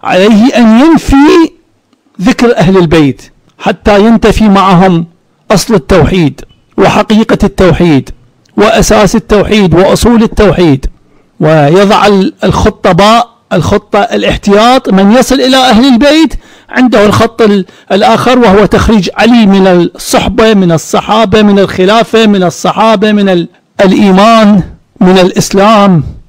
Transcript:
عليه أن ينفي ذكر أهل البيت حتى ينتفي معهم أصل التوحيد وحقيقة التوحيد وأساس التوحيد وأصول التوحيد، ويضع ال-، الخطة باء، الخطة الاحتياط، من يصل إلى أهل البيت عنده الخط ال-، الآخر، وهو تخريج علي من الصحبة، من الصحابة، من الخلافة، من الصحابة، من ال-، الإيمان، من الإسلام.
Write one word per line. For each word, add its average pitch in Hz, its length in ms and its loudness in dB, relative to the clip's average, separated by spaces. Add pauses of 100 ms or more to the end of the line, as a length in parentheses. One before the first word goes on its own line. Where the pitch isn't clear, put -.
عليه 208 540 0
أن 226 220 2
ينفي 320 720 2 (720)
ذكر 233 360 -2
أهل 190 200 0
البيت 156 440 0 (380)
حتى 208 460 -2
ينتفي 220 440 0
معهم 185 560 0 (460)
أصل 214 240 -2
التوحيد 170 680 -2 (360)
وحقيقة 214 680 0
التوحيد 170 680 0 (480)
وأساس 208 580 0
التوحيد 202 580 0
وأصول 208 500 0
التوحيد، 180 640 0 (540)
ويضع 170 680 2
ال-، 196 260 0 (100)
الخطة 202 480 -2
باء، 208 380 0 (240)
الخطة 185 460 -4
الاحتياط، 214 880 0
من 196 220 2
يصل 247 240 0
إلى 262 220 0
أهل 254 360 2
البيت 285 400 0 (360)
عنده 240 360 0
الخط 220 360 -2
ال-، 202 240 0 (260)
الآخر، 220 480 0
وهو 208 260 2
تخريج 214 520 0
علي 226 280 2
من 190 220 2
الصحبة، 190 840 -2
من 190 180 0
الصحابة، 208 680 -2
من 202 180 2
الخلافة، 214 680 0
من 196 160 0
الصحابة، 208 680 -2
من 202 180 0
ال-، 175 180 -2 (340)
الإيمان، 208 840 2 (380)
من 185 180 2
الإسلام. 196 840 0 (240)